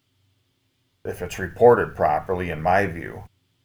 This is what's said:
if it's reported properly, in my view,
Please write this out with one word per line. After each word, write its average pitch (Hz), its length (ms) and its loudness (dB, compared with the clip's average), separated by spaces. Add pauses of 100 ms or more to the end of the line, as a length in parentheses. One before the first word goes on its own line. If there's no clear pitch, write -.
(1040)
if 92 160 -8
it's - 180 -10
reported 92 560 4
properly, 87 540 -2
in 78 120 -8
my 92 240 2
view, 82 380 -10 (420)